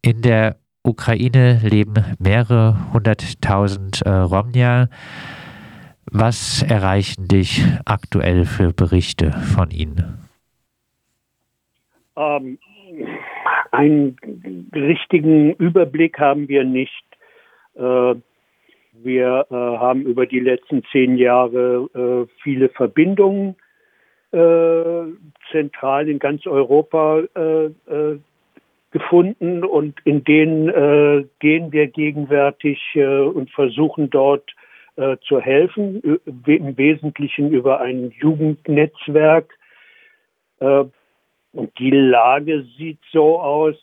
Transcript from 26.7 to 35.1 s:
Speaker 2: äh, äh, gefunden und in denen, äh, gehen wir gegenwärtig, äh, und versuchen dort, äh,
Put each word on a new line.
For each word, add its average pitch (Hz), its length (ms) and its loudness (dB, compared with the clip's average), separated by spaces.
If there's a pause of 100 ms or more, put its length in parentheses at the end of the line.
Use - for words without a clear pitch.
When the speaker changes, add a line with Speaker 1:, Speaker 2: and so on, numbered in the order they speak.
Speaker 2:
äh, 160 300 -2
äh, 151 540 -6 (720)
gefunden 175 720 0
und 151 400 -2
in 147 200 0
denen, 156 440 2
äh, 147 560 2 (140)
gehen 156 340 0
wir 151 140 2
gegenwärtig, 143 960 -2 (160)
äh, 139 240 2
und 139 320 0
versuchen 143 580 -2
dort, 139 400 0 (460)
äh, 135 200 -2 (120)